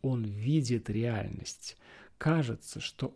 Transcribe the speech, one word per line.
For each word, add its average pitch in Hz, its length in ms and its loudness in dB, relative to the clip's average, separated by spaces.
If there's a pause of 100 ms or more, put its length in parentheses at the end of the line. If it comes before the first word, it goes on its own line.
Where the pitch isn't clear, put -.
он 127 220 2
видит 117 680 2
реальность, 107 840 -2 (420)
кажется, 156 640 0
что - 360 -6